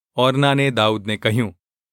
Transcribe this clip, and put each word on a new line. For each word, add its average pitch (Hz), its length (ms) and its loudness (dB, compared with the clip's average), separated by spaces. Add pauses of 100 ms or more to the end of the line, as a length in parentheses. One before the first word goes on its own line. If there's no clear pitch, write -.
(160)
ઓર્નાને 139 540 2
દાઉદને 110 460 -2
કહ્યું, 110 420 -2 (340)